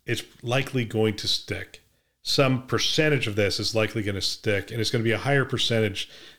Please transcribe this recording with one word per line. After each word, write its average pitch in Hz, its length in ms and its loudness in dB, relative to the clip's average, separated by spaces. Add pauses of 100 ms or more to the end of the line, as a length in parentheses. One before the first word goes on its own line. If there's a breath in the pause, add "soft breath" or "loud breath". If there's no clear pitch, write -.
it's 120 180 -4 (180)
likely 127 440 -2
going 110 300 2
to 104 120 -6
stick. - 560 -4 (400)
Some 131 420 2
percentage 135 640 2
of 104 80 -4
this 101 240 2
is 107 160 -2
likely 110 260 0
gonna 98 200 -4
stick, - 500 -2
and 120 100 -4
it's 107 80 0
gonna 117 140 0
be 113 80 2
a 107 80 2
higher 139 260 2
percentage 110 640 0 (300 loud breath)